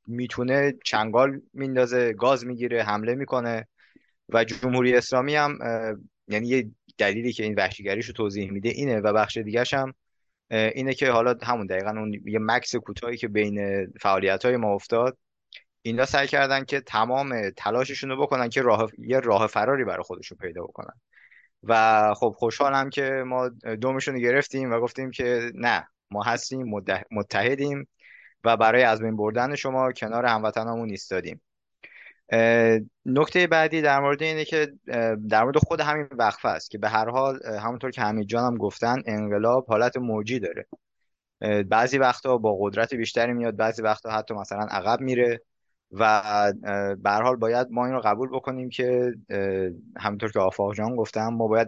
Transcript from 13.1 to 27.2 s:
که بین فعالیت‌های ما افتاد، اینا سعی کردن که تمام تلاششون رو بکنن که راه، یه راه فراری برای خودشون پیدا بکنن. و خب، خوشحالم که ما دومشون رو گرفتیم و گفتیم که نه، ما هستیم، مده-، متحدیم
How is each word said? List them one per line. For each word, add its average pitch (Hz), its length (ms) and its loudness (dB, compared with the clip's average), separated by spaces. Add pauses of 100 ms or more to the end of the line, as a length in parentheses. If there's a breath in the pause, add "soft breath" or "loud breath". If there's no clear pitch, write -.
که 117 100 -6
بین 101 600 -2 (140)
فعالیت‌های 98 560 2
ما 107 160 0
افتاد، 120 440 0 (640 loud breath)
اینا 117 240 0
سعی 139 220 2
کردن 135 360 2
که 135 180 -4
تمام 120 680 -2
تلاششون 131 600 -4
رو 131 120 -2
بکنن 127 280 0
که 135 120 -2
راه، 110 360 4
یه 117 220 0
راه 110 280 4
فراری 120 380 0
برای 92 180 -4
خودشون 90 380 -14
پیدا 87 220 -10
بکنن. - 300 -14 (720 soft breath)
و 110 500 6
خب، 107 240 0
خوشحالم 135 520 0
که 135 380 -2
ما 127 220 -2 (320)
دومشون 131 320 -2
رو 127 80 -4
گرفتیم 131 520 0
و 117 60 2
گفتیم 123 320 -6
که 120 440 -2
نه، 104 320 0 (240)
ما 104 120 -4
هستیم، 120 460 -2
مده-، 98 420 -4
متحدیم 135 760 -2 (560 soft breath)